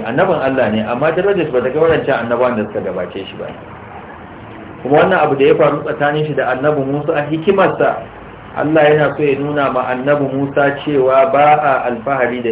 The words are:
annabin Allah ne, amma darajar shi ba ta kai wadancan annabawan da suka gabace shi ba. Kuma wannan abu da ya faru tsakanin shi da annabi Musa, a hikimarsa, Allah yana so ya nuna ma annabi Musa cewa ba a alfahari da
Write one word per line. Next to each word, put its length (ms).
annabin 340
Allah 300
ne, 160
amma 260
darajar 320
shi 80
ba 80
ta 140
kai 80
wadancan 340
annabawan 260
da 140
suka 100
gabace 460
shi 100
ba. 120
Kuma 240
wannan 160
abu 160
da 80
ya 140
faru 260
tsakanin 420
shi 140
da 160
annabi 320
Musa, 240
a 160
hikimarsa, 600
Allah 320
yana 300
so 80
ya 100
nuna 400
ma 160
annabi 400
Musa 540
cewa 480
ba 260
a 120
alfahari 480
da 120